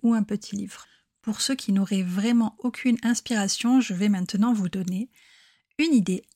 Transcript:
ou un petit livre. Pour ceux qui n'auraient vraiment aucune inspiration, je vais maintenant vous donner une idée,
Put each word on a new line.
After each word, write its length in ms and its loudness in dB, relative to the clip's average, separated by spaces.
ou 100 4
un 80 2
petit 340 -6
livre. 300 -10
Pour 180 -6
ceux 140 0
qui 160 -4
n'auraient 320 0
vraiment 560 0
aucune 420 0
inspiration, 800 0
je 140 -2
vais 140 2
maintenant 440 2
vous 160 0
donner 400 -4
une 160 2
idée, 260 2